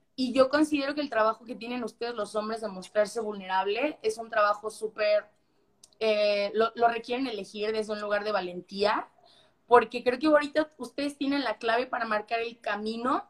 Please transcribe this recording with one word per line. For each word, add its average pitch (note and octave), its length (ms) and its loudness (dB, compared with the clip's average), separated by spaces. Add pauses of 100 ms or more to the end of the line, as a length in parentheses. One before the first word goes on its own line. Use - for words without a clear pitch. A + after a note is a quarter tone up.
(160)
Y B3+ 160 -2
yo C4 160 6
considero D4 460 2
que D4+ 60 -4
el C#4+ 100 -4
trabajo A3 340 2
que A#3+ 100 -12
tienen A#3 300 -8
ustedes A#3 300 -8
los G#3 200 -6
hombres G#3+ 260 -4
de A3 80 -6
mostrarse G3+ 520 -2
vulnerable G3+ 840 -2
es A3 160 -2
un A3+ 120 -12
trabajo G#3 400 2
súper, G#3+ 560 0 (760)
eh, G#3 540 2
lo, A3 200 2
lo A#3 140 4
requieren B3 400 -4
elegir G#3 440 -6
desde G#3+ 200 -4
un G#3 80 -6
lugar G#3 240 -2
de G#3+ 80 -2
valentía, G3 760 -2 (600)
porque A#3+ 340 6
creo B3 160 0
que D4+ 80 0
ahorita D4+ 520 4
ustedes C#4+ 400 -6
tienen C#4 260 0
la G#3+ 140 -2
clave A#3 280 0
para B3 200 -4
marcar A3 340 -2
el A#3 180 -6
camino A3+ 720 -2